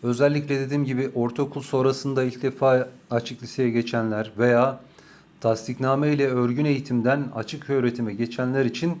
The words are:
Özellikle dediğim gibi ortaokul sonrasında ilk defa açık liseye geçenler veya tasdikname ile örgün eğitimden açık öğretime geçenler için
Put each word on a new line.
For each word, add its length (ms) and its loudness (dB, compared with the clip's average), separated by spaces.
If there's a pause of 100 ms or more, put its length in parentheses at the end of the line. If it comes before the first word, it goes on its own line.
Özellikle 560 2
dediğim 260 -2
gibi 300 -2
ortaokul 460 -2
sonrasında 640 0
ilk 180 -4
defa 480 2 (220)
açık 320 -4
liseye 260 0
geçenler 680 -2
veya 420 4 (640)
tasdikname 720 0
ile 140 2
örgün 380 2
eğitimden 580 0 (120)
açık 340 -8
öğretime 440 0
geçenler 520 -2
için 340 -2